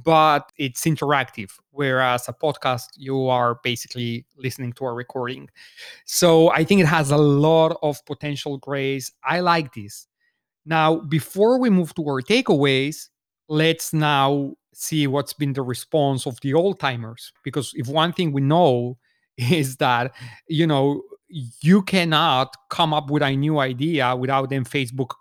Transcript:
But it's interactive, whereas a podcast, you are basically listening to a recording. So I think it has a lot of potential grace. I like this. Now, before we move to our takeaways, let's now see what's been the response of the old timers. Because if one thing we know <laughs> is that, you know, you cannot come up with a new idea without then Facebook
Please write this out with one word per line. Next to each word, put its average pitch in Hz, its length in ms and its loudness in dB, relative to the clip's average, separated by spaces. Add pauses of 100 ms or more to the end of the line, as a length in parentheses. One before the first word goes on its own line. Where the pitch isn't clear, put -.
But 156 540 4
it's 135 260 -6
interactive, 143 640 -2 (220)
whereas 131 560 0
a 127 60 -10
podcast, 135 540 -4 (100)
you 135 300 -4
are 120 360 0
basically 120 640 -6 (100)
listening 131 380 -8
to 135 120 -10
a 120 80 -6
recording. 127 560 -10 (560)
So 165 460 4
I 156 140 2
think 196 160 4
it 160 60 4
has 151 220 2
a 147 80 4
lot 156 640 4
of 147 240 -4
potential 143 520 -8
grace. 135 540 -6 (120)
I 156 160 -2
like 170 340 0
this. 104 320 -16 (600)
Now, 160 320 2
before 196 600 0
we 247 140 2
move 180 240 0
to 151 120 -4
our 135 140 -2
takeaways, 143 880 0 (400)
let's 160 440 0
now 143 640 0 (180)
see 147 360 -4
what's 135 260 -4
been 143 200 -4
the 135 100 -4
response 135 640 -2
of 123 140 -8
the 135 120 -4
old 175 260 0
timers. 117 520 -8 (120)
Because 131 320 -6
if 120 120 -8
one 156 260 0
thing 165 200 -2
we 139 80 0
know 135 580 2 (180)
<laughs> - 200 -20
is 131 400 -2
that, 127 340 0 (360)
you 165 200 0
know, 143 340 0 (640)
you 185 180 6
cannot 160 760 0 (140)
come 160 240 0
up 147 160 -2
with 147 140 0
a 135 120 0
new 151 220 0
idea 131 580 0
without 131 360 -2
then 135 120 -2
Facebook 131 580 -6